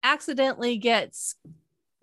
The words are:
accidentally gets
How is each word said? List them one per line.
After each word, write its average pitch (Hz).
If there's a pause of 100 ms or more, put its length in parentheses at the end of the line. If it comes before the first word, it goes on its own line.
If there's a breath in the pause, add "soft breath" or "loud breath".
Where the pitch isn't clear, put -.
accidentally 262
gets 214 (680)